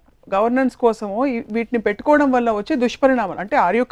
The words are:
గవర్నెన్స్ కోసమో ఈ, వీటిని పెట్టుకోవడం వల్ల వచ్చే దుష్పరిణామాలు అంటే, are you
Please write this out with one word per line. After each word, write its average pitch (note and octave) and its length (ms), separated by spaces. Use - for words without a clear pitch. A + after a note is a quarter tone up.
గవర్నెన్స్ A#3+ 420
కోసమో A3 500
ఈ, A#3 160
వీటిని A#3 260
పెట్టుకోవడం C#4 540
వల్ల A#3+ 180
వచ్చే G#3 260
దుష్పరిణామాలు A#3+ 640
అంటే, G#3 160
are G3 240
you B3 120